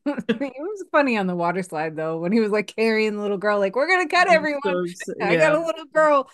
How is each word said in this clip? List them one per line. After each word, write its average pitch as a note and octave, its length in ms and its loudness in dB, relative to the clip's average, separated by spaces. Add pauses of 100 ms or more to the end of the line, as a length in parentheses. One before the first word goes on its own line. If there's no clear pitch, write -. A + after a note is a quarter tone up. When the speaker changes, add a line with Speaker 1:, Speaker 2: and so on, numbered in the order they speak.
Speaker 1:
<laughs> - 40 -20
it C4 520 -6
was F#4 340 -10
funny C#4 260 2
on F#3+ 100 -2
the F3+ 80 -4
water F3 260 -2
slide, D#3+ 340 -6
though, D#3+ 240 -4
when F3 120 -4
he A3+ 80 4
was, G#3+ 120 0
like, G#3 240 -2
carrying A3 400 0
the G#3 60 -6
little G3+ 160 -2
girl, G#3 220 0
like, G3 160 0
"We're C4+ 120 0
gonna F4+ 220 2
cut F4+ 180 4
Speaker 2:
I'm - 0 -
Speaker 1:
everyone. D4+ 360 2
Speaker 2:
so F3+ 200 -2
upset. F3 380 -2
Speaker 1:
I - 140 2
got D#3+ 180 4
a - 0 -
Speaker 2:
Yeah. D4+ 60 4
Speaker 1:
little D#4+ 260 -6
girl." D4 480 2